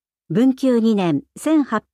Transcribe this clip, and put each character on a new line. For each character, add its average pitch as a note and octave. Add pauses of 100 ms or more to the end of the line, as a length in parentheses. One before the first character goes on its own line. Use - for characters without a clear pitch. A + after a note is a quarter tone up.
(300)
文 B3+
久 B3+
二 A3
年、 E3+ (120)
千 D4+
八 - (100)